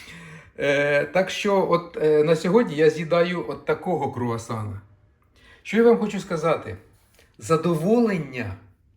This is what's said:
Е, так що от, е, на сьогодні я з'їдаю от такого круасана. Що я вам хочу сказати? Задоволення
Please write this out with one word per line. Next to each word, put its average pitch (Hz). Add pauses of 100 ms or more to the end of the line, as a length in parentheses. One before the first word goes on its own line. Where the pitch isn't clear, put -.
(600)
Е, 143
так 185
що 196
от, -
е, 151
на 160
сьогодні 180
я 156
з'їдаю 170
от -
такого 156
круасана. 113 (840)
Що -
я 233
вам 233
хочу 208
сказати? 151 (600)
Задоволення 160 (440)